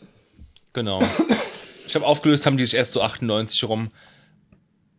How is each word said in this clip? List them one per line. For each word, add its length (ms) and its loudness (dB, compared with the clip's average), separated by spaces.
Genau. 340 -2
<coughs> 800 -4
Ich 60 -8
glaub, 120 0
aufgelöst 420 4
haben 100 2
die 80 2
sich 100 0
erst 180 0
so 100 0
achtundneunzig 640 -2
rum, 260 -2